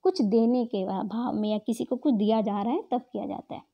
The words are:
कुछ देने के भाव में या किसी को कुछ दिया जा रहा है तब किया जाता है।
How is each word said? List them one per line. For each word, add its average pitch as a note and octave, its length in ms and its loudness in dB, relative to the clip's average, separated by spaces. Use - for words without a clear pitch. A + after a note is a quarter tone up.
कुछ F#4 200 2
देने A3+ 440 4
के G3 180 -4
भाव G3 500 -4
में G#3+ 160 -2
या G#3+ 80 0
किसी A3+ 260 -4
को B3+ 120 -2
कुछ C4 180 0
दिया G#3+ 260 4
जा G3+ 220 -2
रहा A#3 100 0
है G4+ 180 -2
तब B3 100 0
किया G3+ 140 -6
जाता - 280 -10
है। - 80 -14